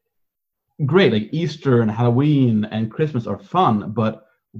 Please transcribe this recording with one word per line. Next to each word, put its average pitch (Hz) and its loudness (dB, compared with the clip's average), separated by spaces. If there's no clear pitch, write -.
great, 156 4
like, 107 -2
Easter 139 0
and 110 0
Halloween 120 2
and 110 -6
Christmas 151 -4
are 101 -8
fun, 113 -2
but 110 -4